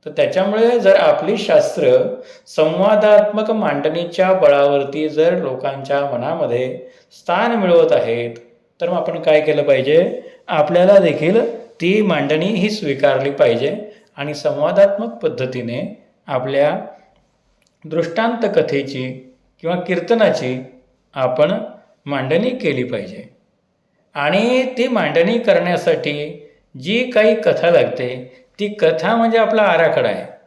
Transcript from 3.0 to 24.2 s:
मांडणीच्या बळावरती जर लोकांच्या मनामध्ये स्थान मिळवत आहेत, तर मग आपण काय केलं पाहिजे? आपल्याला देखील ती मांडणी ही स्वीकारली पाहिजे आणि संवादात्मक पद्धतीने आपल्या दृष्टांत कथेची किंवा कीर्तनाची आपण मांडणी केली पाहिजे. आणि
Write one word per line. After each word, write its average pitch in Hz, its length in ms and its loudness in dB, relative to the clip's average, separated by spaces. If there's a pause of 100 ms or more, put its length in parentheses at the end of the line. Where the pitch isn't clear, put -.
मांडणीच्या 170 840 -2
बळावरती 143 760 2
जर 160 280 2
लोकांच्या 139 680 -4
मनामध्ये 127 840 -4 (320)
स्थान 226 360 -2
मिळवत 170 360 4
आहेत, 117 440 -2 (460)
तर 170 80 -4
मग 180 80 -2
आपण 160 240 -4
काय 151 200 4
केलं 147 220 0
पाहिजे? 143 580 2 (260)
आपल्याला 175 500 4
देखील 170 680 0 (160)
ती 190 200 2
मांडणी 156 440 0
ही 208 240 0
स्वीकारली 139 640 0
पाहिजे 139 600 0 (240)
आणि 147 180 -8
संवादात्मक 185 760 0
पद्धतीने 127 960 -6 (220)
आपल्या 139 520 0 (1080)
दृष्टांत 214 680 -2
कथेची 139 800 -4 (260)
किंवा 170 140 -4
कीर्तनाची 175 880 -2 (500)
आपण 135 400 0 (520)
मांडणी 143 440 -2
केली 151 340 -4
पाहिजे. 104 420 -10 (880)
आणि 220 640 0